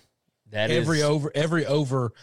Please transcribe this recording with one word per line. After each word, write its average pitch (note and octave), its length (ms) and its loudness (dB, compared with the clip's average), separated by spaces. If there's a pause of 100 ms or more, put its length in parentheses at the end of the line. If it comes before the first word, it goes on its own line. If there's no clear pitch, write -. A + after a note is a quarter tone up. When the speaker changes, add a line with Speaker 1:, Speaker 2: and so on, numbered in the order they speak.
(520)
Speaker 1:
That G#2+ 180 0
Speaker 2:
Every D#3+ 300 2
Speaker 1:
is D3 40 2
Speaker 2:
over, D3 300 0
every D#3+ 320 0
over C3+ 580 0